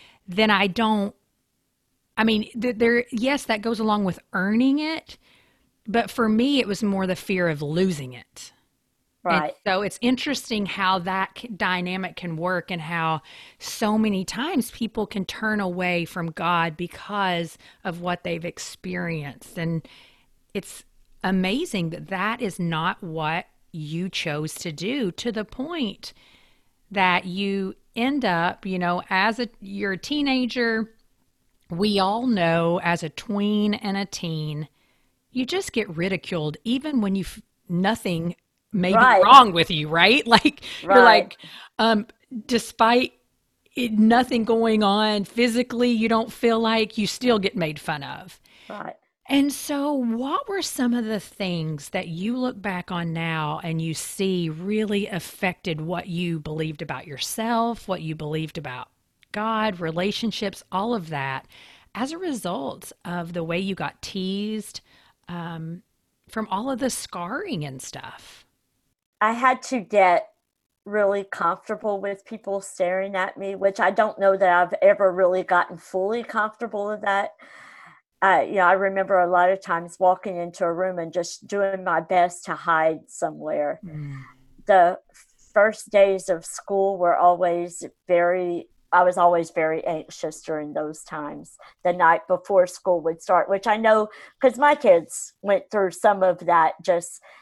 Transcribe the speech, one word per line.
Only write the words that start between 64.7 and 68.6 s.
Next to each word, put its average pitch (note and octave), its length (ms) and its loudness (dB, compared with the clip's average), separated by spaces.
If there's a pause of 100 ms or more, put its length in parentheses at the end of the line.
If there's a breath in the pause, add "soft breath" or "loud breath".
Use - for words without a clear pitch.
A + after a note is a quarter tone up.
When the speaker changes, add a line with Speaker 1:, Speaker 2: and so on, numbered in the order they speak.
Speaker 1:
um, E3+ 540 -10 (460)
from A3 240 -8
all A3 180 -4
of C4 80 -4
the B3+ 140 -2
scarring F#3 760 -8
and C3 160 -12
stuff? - 640 -18 (760)